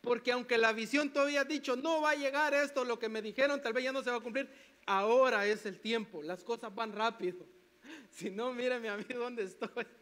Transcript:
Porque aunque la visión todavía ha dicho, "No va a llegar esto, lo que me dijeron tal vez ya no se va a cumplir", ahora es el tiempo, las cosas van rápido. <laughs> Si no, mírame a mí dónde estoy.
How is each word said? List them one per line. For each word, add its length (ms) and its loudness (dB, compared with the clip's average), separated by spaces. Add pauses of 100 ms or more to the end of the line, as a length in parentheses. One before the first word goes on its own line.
Porque 320 0
aunque 260 2
la 140 6
visión 400 0
todavía 300 2
ha 20 2
dicho, 320 -2
"No 240 0
va 100 4
a 40 4
llegar 400 2
esto, 300 0
lo 140 -2
que 100 -4
me 140 -4
dijeron 380 0
tal 120 -2
vez 120 -2
ya 80 -2
no 100 -2
se 80 -2
va 60 0
a 40 -2
cumplir", 280 -4 (380)
ahora 600 4
es 200 0
el 140 -8
tiempo, 420 -4
las 200 -8
cosas 320 -6
van 180 -4
rápido. 540 -2 (360)
<laughs> 280 -18
Si 200 -8
no, 220 -4
mírame 360 -2
a 80 -4
mí 120 -6
dónde 360 -4
estoy. 420 -6 (140)